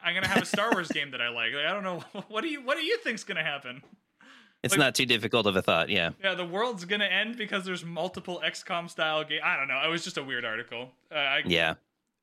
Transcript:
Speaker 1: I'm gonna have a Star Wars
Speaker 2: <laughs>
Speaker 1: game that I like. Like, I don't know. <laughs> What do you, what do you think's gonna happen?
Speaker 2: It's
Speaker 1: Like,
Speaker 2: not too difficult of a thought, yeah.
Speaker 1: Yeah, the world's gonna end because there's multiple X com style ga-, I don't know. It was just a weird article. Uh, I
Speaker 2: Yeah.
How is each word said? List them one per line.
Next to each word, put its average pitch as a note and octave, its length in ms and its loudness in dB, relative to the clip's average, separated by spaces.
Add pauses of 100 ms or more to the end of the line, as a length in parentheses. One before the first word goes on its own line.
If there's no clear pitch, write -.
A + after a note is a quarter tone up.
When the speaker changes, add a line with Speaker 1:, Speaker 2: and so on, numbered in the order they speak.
Speaker 1:
I'm F3 100 0
gonna F#3 140 0
have - 160 4
a - 20 -6
Star G#3 260 2
Wars F3+ 160 0
Speaker 2:
<laughs> - 40 -4
Speaker 1:
game C#3+ 200 -2
that B2+ 100 -4
I A#2+ 80 0
like. A#2 240 -2
Like, C#3+ 120 -2
I E3+ 80 0
don't G3+ 100 -4
know. F3+ 200 -4 (100)
<laughs> G3+ 140 -10
What G#3+ 140 -4
do E4 80 -2
you, D4 120 -6
what C4+ 160 0
do E4 60 -4
you G#4+ 140 0
think's A#3+ 260 -4
gonna F3 200 -2
happen? C#3 380 -6 (840)
Speaker 2:
It's B2 100 -4
Speaker 1:
Like, - 60 4
Speaker 2:
not C3+ 160 4
too C3 100 2
difficult A#2 400 4
of G2 100 4
a F#2 60 4
thought, E2 280 4
yeah. F2 220 2 (120)
Speaker 1:
Yeah, F#3+ 100 2
the F3 120 -4
world's F#3+ 400 -2
gonna G#3 200 0
end G#3 320 0
because G3+ 280 -4
there's F3+ 200 -6
multiple E3+ 580 -6
X E3 200 -4
com E3+ 260 -4
style D#3 340 0
ga-, D3+ 180 -2
I E3+ 160 2
don't C#3 100 0
know. C3+ 180 0
It D#3+ 40 4
was E3 140 0
just F#3 140 -6
a D3 60 -2
weird C3 200 -4
article. A#2+ 480 -6 (200)
Uh, E3 40 -4
I C#3+ 300 2
Speaker 2:
Yeah. E2 300 4 (460)